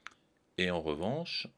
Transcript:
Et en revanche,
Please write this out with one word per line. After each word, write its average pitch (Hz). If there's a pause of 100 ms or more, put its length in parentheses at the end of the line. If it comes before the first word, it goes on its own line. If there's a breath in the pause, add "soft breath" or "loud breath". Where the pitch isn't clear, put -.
(560 loud breath)
Et 92
en 87
revanche, 90 (120)